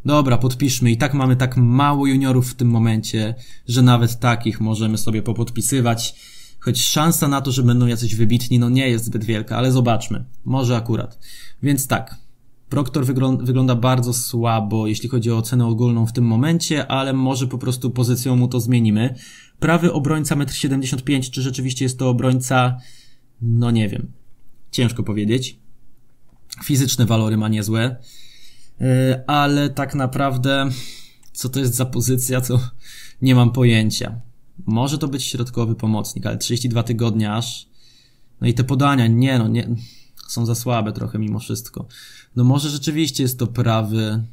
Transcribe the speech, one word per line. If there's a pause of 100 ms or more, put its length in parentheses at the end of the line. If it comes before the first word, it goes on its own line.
Dobra,
podpiszmy.
I
tak
mamy
tak
mało
juniorów
w
tym
momencie, (340)
że
nawet
takich
możemy
sobie
popodpisywać. (460)
Choć
szansa
na
to,
że
będą
jacyś
wybitni,
no
nie
jest
zbyt
wielka,
ale
zobaczmy. (200)
Może
akurat. (440)
Więc
tak. (520)
Proctor
wyglą-,
wygląda
bardzo
słabo,
jeśli
chodzi
o
ocenę
ogólną
w
tym
momencie,
ale
może
po
prostu
pozycją
mu
to
zmienimy. (440)
Prawy
obrońca
metr
siedemdziesiąt
pięć,
czy
rzeczywiście
jest
to
obrońca? (640)
No
nie
wiem. (580)
Ciężko
powiedzieć. (1040)
Fizyczne
walory
ma
niezłe. (840)
Yy, (400)
ale
tak
naprawdę, (640)
co
to
jest
za
pozycja,
to (600)
nie
mam
pojęcia. (460)
Może
to
być
środkowy
pomocnik,
ale
trzydzieści
dwa
tygodnie
aż. (720)
No
i
te
podania,
nie
no,
nie, (600)
są
za
słabe
trochę
mimo
wszystko. (500)
No
może
rzeczywiście
jest
to
prawy